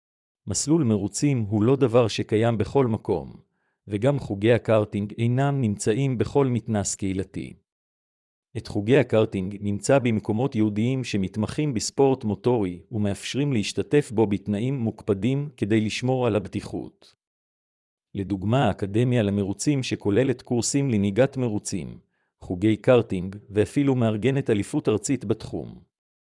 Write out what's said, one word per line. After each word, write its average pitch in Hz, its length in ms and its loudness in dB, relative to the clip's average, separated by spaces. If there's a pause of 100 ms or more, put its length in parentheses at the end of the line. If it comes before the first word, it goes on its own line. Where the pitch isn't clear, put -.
(480)
מסלול 147 360 2
מרוצים 113 560 0
הוא 104 240 0
לא 127 120 4
דבר 120 320 4
שקיים 110 500 0
בכל 127 300 2
מקום, 82 480 -2 (520)
וגם 117 320 0
חוגי 107 340 2
הקארטינג 107 640 0
אינם 135 440 0
נמצאים 120 560 0
בכל 139 300 2
מתנס 110 480 -2
קהילתי. 92 580 -6 (1040)
את 113 100 -12
חוגי 107 300 2
הקארטינג 101 640 0
נמצא 104 380 0
במקומות 117 560 -2
ייעודיים 110 480 0
שמתמחים 110 720 -2
בספורט 131 500 2
מוטורי 104 560 0 (120)
ומאפשרים 110 600 -2
להשתתף 113 580 0
בו 107 160 2
בתנאים 104 520 -2
מוקפדים 113 800 -2
כדי 110 240 2
לשמור 123 460 -2
על 104 80 2
הבטיחות. - 800 -8 (1000)
לדוגמה, 101 540 0
האקדמיה 110 560 0
למרוצים, 101 600 0
שכוללת 117 580 0
קורסים 135 480 0
לנהיגת 107 480 2
מרוצים, 101 640 -6 (400)
חוגי 101 380 0
קארטינג, 101 580 2 (140)
ואפילו 127 460 0
מארגנת 120 540 0
אליפות 113 400 0
ארצית 110 360 0
בתחום. 78 540 -6 (560)